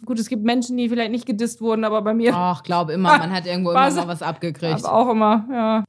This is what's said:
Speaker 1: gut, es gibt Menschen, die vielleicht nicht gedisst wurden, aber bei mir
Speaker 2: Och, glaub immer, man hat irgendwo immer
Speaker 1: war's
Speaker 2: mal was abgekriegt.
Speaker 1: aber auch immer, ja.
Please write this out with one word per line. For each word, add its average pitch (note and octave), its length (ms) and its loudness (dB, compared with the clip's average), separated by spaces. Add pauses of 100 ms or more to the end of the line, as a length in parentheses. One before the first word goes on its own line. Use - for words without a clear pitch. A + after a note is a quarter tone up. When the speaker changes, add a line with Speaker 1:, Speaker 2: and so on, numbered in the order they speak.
Speaker 1:
gut, A#3 140 -4
es A3 100 -4
gibt A3+ 160 -6
Menschen, B3 320 -2
die A#3+ 120 0
vielleicht A#3 240 -2
nicht A#3+ 140 -6
gedisst A#3 340 -4
wurden, A3 240 0
aber G#3+ 180 0
bei G#3+ 120 0
mir A#3 200 2
Speaker 2:
Och, F3+ 280 0
glaub F3 280 0
immer, F#3 280 6
man E3 140 -2
hat F3 140 -4
irgendwo F3 260 -2
immer G#3 100 4
Speaker 1:
war's D#3+ 120 2
Speaker 2:
mal E3+ 140 -2
was E3+ 140 -8
abgekriegt. D#3+ 600 -4
Speaker 1:
aber - 100 -2
auch A#3+ 160 4
immer, A3 400 2
ja. A3 380 0